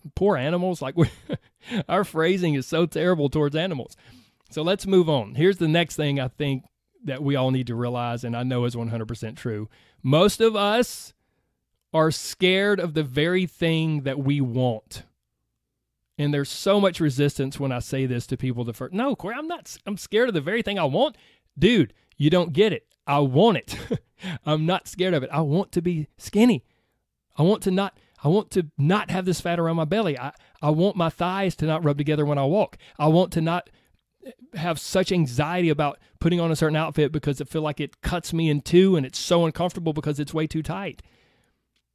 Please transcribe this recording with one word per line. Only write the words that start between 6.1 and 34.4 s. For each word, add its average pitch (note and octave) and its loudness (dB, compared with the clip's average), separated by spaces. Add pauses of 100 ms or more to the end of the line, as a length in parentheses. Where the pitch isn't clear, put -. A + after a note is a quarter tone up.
I B2+ -4
think C#3 -4 (400)
that C3+ -6
we C#3 0
all C3 2
need B2+ -2
to A#2+ -6
realize, A#2+ -4
and A#2 -4
I B2 -4
know B2 0
is A#2+ -2
one A#2 -6
hundred A2+ -6
percent A2+ -10
true. A2 -8 (320)
Most E3 2
of A3+ 4
us G#3 -2 (800)
are D#3+ 4
scared F#3+ 0
of E3+ -4
the D#3 0
very D#3+ 0
thing D#3+ 0
that C3+ -4
we C#3+ 2
want. B2 -2 (1120)
And D3 0
there's C#3+ -2
so G3+ 2
much F#3 2
resistance C#3+ 0
when C3+ -2
I B2 -4
say C3+ -4
this B2 -4
to B2+ -6
people B2 -4
the A#2 -8
first, C3 -12
"No, A#3+ -2
Corey, G#3+ -8
I'm D#4 -10
not E4+ -8
s-, - -20
I'm G3+ -6
scared A#3+ 0
of G#3+ -2
the D#3 -2
very G3+ -2
thing G3+ -4
I E3 0
want." G#3 0 (420)
Dude, F#3+ 4 (260)
you D3 4
don't E3+ 2
get G3 4
it. - -8 (220)
I C#3+ 2
want D3 4
it. - -10 (380)
<laughs> F3+ -10
I'm D#3 0
not - -2
scared F3+ 0
of C3 0
it. - -8
I D3+ 0
want D#3+ 0
to F3 -2
be E3 -2 (100)
skinny. G#3 2 (760)
I C#3+ 2
want G#3+ 2
to G3 0
not, F#3+ -2 (260)
I C#3+ 0
want G3 0
to F3 0 (100)
not F3+ 2
have F#3 -2
this F3+ -2
fat E3+ -2
around E3 0
my D#3+ 0
belly. D#3+ -2
I, C3+ -10 (280)
I D3 0
want F3+ 2
my E3 2
thighs F#3 -2
to D3+ -4
not D#3+ 0
rub C#3+ 2
together D3+ 0
when D3 0
I C#3 2
walk. E3+ 0 (220)
I D3+ 4
want E3+ 4
to E3 0
not E3 -2 (840)